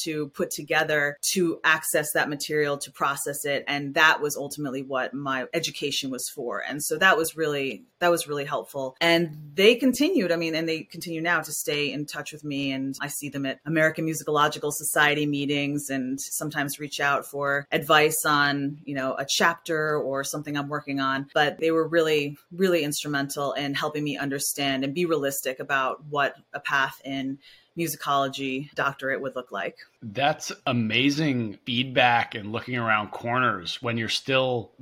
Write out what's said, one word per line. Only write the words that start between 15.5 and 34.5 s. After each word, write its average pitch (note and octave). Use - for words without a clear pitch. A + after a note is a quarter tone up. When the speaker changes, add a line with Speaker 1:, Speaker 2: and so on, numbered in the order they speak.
Speaker 1:
and C3+
sometimes D3
reach D3+
out C#3+
for C#3+
advice D3+
on, C#3+
you C#3+
know, C3
a C#3
chapter D#3+
or C3+
something D3
I'm C#3+
working C#3+
on. C3+
But D3
they D#3+
were D#3+
really, D3+
really F3
instrumental C#3+
in C#3
helping D3+
me D3
understand C#3
and C#3
be F3
realistic C#3
about C3+
what C#3+
a C#3+
path C#3
in C3+
musicology C#3
doctorate C#3
would C3
look B2+
like. G2
Speaker 2:
That's B2+
amazing B2
feedback B2
and G#2
looking A#2+
around G#2+
corners A#2
when A#2
you're A2+
still C3